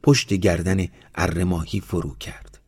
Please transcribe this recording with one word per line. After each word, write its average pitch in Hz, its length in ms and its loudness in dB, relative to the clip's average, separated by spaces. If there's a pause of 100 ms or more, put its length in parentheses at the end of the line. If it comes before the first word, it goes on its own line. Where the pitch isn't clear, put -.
پشت 139 300 4
گردن 92 540 2 (280)
اره 85 280 0
ماهی 87 360 -2
فرو 78 400 -6
کرد. - 480 -16